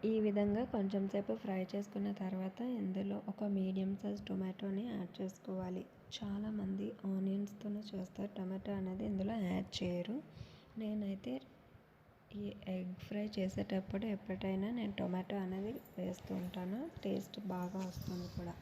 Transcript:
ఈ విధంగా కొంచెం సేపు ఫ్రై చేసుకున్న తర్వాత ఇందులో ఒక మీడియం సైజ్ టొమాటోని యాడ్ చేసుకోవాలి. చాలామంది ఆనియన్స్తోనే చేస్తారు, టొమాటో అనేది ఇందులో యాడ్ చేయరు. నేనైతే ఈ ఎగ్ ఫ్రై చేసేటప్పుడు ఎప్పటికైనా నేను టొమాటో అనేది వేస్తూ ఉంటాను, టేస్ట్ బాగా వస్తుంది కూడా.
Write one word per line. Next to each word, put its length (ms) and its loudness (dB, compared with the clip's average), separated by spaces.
ఈ 60 6
విధంగా 380 6
కొంచెం 380 4
సేపు 220 2
ఫ్రై 180 0
చేసుకున్న 380 0
తర్వాత 400 0
ఇందులో 360 2
ఒక 120 -2
మీడియం 360 2
సైజ్ 260 -2
టొమాటోని 640 0
యాడ్ 300 -2
చేసుకోవాలి. 640 -2
చాలామంది 720 0
ఆనియన్స్తోనే 680 2
చేస్తారు, 460 -2
టొమాటో 340 -2
అనేది 300 0
ఇందులో 240 2
యాడ్ 220 2
చేయరు. 380 2
నేనైతే 520 0
ఈ 40 -2
ఎగ్ 180 -2
ఫ్రై 180 0
చేసేటప్పుడు 680 2
ఎప్పటికైనా 640 0
నేను 220 0
టొమాటో 440 0
అనేది 300 -2
వేస్తూ 320 -4
ఉంటాను, 360 -2
టేస్ట్ 340 -2
బాగా 240 -2
వస్తుంది 380 -4
కూడా. 240 -4